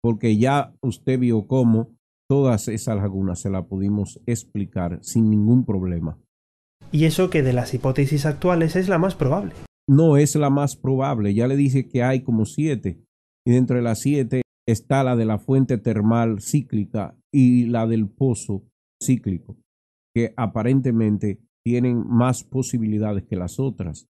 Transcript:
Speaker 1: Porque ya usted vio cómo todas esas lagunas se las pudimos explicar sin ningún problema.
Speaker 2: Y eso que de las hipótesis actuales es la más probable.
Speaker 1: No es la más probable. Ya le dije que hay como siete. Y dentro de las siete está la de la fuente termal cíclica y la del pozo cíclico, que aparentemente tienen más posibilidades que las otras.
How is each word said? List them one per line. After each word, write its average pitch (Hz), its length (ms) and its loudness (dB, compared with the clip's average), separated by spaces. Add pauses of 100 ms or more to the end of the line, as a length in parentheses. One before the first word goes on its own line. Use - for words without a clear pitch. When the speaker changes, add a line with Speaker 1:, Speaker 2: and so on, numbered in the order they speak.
Speaker 1:
Porque 110 360 0
ya 135 420 0
usted 127 380 -4
vio 113 280 0
cómo 117 440 2 (400)
todas 131 380 2
esas 110 280 -4
lagunas 95 440 -4
se 98 100 -6
las 95 160 -6
pudimos 98 580 -4
explicar 92 800 -6
sin 113 260 0
ningún 107 380 4
problema. 90 520 -4 (760)
Speaker 2:
Y 156 120 2
eso 175 240 2
que 160 140 0
de 127 100 2
las 123 220 -2
hipótesis 139 500 0
actuales 160 520 0
es 185 120 0
la 190 100 2
más 185 160 0
probable. 170 380 -2 (380)
Speaker 1:
No 147 280 6
es 147 180 2
la 147 140 2
más 143 260 0
probable. 131 560 -2
Ya 117 160 2
le 135 80 0
dije 139 320 2
que 123 140 -2
hay 131 200 0
como 110 220 0
siete. 120 580 -4 (440)
Y 120 60 4
dentro 127 240 4
de 123 60 0
las 113 180 -2
siete 131 420 0 (240)
está 135 360 0
la 127 140 0
de 113 80 0
la 107 140 0
fuente 131 400 0
termal 110 600 0
cíclica 107 760 -4 (160)
y 123 340 4
la 113 200 -2
del 113 220 0
pozo 110 560 -4 (380)
cíclico, 101 540 -4 (580)
que 117 220 -2
aparentemente 113 1040 0 (240)
tienen 120 420 0
más 123 380 0
posibilidades 107 800 -4
que 104 120 -6
las 92 220 -8
otras. 107 600 -8